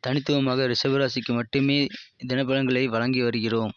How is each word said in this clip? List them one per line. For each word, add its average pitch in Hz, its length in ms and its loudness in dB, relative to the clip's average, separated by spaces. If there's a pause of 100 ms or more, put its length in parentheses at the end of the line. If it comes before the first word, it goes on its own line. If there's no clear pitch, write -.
தனித்துவமாக 135 640 0
ரிஷபராசிக்கு 127 680 0
மட்டுமே 139 440 0 (480)
தினப்பலன்களை 131 640 0
வழங்கி 120 340 0
வருகிறோம். 113 540 0